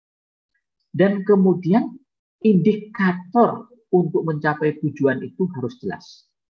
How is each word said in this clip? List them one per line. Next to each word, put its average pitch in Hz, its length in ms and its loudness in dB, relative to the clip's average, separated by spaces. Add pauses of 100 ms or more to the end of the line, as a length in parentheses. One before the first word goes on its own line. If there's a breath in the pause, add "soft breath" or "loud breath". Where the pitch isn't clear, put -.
(920)
Dan 196 320 0
kemudian 190 640 2 (560)
indikator 202 1200 0 (240)
untuk 165 400 0
mencapai 151 480 -2
tujuan 131 480 -2
itu 185 320 -6
harus 123 240 -8
jelas. - 480 -12 (240)